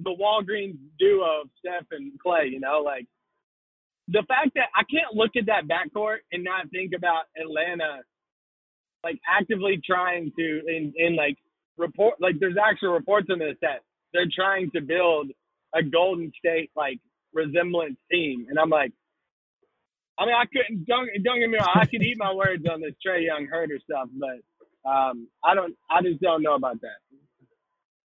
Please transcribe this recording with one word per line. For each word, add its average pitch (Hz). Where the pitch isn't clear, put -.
the 180
Walgreens 202
duo 185
of 139
Steph 175
and 139
Clay, 165
you 131
know, 143
like, 131
the 196
fact 269
that 254
I 220
can't 294
look 220
at 214
that 190
backcourt 208
and 180
not 185
think 185
about 170
Atlanta, 160
like, 165
actively 190
trying 180
to, 160
in, 160
in, 170
like, 147
report, 170
like, 180
there's 185
actual 202
reports 190
on 180
this 151
that 143
they're 175
trying 190
to 165
build 156
a 165
Golden 165
State, 165
like, 135
resemblance 160
team. 143
And 143
I'm 160
like, 143
I 190
mean, 233
I 240
couldn't, 220
don't, 240
don't 240
get 226
me 220
wrong, 196
I 220
could 226
eat 233
my 196
words 190
on 160
this 151
Trae 180
Young 151
Huerter 156
stuff, 135
but, 135
um, 131
I 170
don't, 180
I 175
just 170
don't 165
know 151
about 127
that. 123